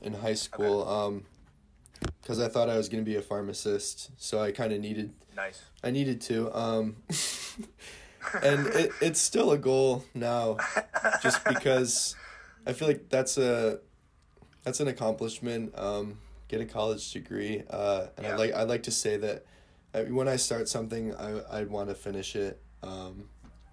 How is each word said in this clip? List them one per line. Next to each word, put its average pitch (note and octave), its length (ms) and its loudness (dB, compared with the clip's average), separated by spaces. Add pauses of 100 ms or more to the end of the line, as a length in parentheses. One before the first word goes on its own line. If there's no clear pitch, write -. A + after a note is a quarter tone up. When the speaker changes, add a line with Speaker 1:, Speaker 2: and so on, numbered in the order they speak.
Speaker 1:
in G#2+ 120 -6
high A2 220 -2
school. G2+ 460 0
Speaker 2:
Okay. F#2+ 100 -2
Speaker 1:
Um, G#2 340 -2 (1040)
'cause A2+ 100 0
I A#2+ 80 2
thought A#2 220 2
I A2+ 80 4
was G#2+ 120 2
gonna A2 120 -2
be G#2+ 140 0
a G2+ 80 0
pharmacist, G2+ 960 -4
so - 220 -2
I G#2+ 120 0
kinda A2 260 0
needed G#2 360 -4 (220)
Speaker 3:
Nice. G2 260 -8 (220)
Speaker 1:
I B2 60 0
needed B2+ 320 2
to, A2+ 340 0
um, A2+ 420 0 (100)
<laughs> - 1400 -6
and C#3+ 240 6
it, D#3+ 240 4 (100)
it's E3 180 2
still - 320 4
a D3 60 6
goal C3 560 4
now, A#2 440 2 (680)
just A3 220 2
Speaker 3:
<laughs> G#3+ 80 4
Speaker 1:
because - 640 2 (520)
I B2+ 60 -2
feel D#3 140 0
like D3 220 2
that's C3 300 2
a, A#2 400 4 (840)
that's B2+ 160 -2
an D3 100 2
accomplishment, A2+ 880 -2
um, G#2 400 -4 (300)
get A2 120 -2
a A2+ 40 -4
college A2 460 -2
degree, G2+ 560 -4
uh, G2+ 400 0 (100)
and G#2 100 -6
I'd - 40 -2
Speaker 3:
Yeah. G#2 60 -2
Speaker 1:
like, A2 160 2
I'd A2+ 160 2
like A#2+ 140 0
to A#2 80 -4
say G#2 260 0
that, G#2 280 -4 (500)
uh, A2 80 2
when C3 240 0
I C3 80 2
start A#2 340 0
something, A2+ 460 -2
I, G#2+ 260 -6 (200)
I'd G#2 100 -4
wanna G2+ 240 -4
finish G2 400 -6
it, G2 260 -2 (220)
um, F#2+ 460 -10 (440)